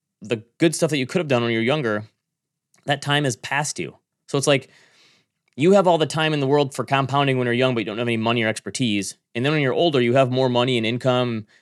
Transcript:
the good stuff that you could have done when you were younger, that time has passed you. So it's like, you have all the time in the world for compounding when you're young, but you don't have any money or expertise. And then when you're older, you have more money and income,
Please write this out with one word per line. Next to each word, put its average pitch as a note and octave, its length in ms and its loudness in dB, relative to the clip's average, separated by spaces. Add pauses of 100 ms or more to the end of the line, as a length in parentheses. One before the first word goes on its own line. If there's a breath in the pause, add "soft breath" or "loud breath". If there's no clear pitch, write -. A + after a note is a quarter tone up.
(220)
the A2 220 -6 (160)
good E3 160 2
stuff D#3 160 0
that D3 80 -2
you B2+ 80 -4
could - 100 -4
have F3 100 -2
done B2 140 0
when A#2 100 -2
you A2+ 60 0
were A2+ 60 0
younger, A#2 420 -2 (800)
that C#3+ 160 -2
time C#3+ 220 0
has B2+ 120 -2
passed - 420 -4
you. - 200 -10 (300)
So C#3+ 100 -4
it's C3+ 100 0
like, C#3 220 2 (840 soft breath)
you E3+ 180 4
have G3 120 6
all E3+ 120 4
the D#3 80 2
time D#3 280 -2
in D3 60 -2
the C3+ 80 -2
world C#3+ 260 2
for B2 100 -6
compounding C3+ 540 0
when B2 80 0
you're A#2+ 80 0
young, B2+ 220 2
but A2+ 60 -2
you F#2 40 -4
don't G#2+ 120 -8
have A#2+ 100 -4
any A#2 100 0
money A#2 240 0
or A2 60 0
expertise. G#2 680 -4 (180)
And A#2 80 -4
then C#3+ 80 0
when D#3 100 0
you're C3 120 0
older, D3 280 2
you A#2+ 120 2
have C3 180 4
more C3 180 2
money B2 280 2
and A2 80 -2
income, B2 600 -2 (160)